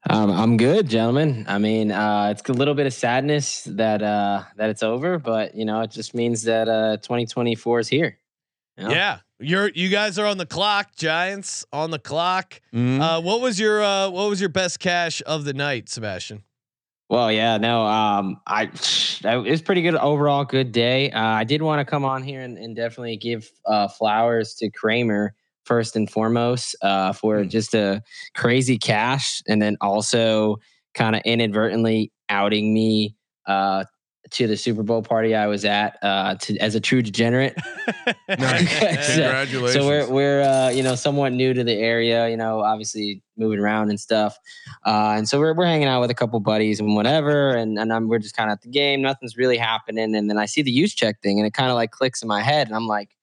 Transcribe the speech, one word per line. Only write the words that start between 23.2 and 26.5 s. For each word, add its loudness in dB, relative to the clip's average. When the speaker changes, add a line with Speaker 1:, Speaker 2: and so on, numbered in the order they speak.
Speaker 1:
uh, 2
flowers 0
to -4
Kramer 0
first 0
and 0
foremost, 0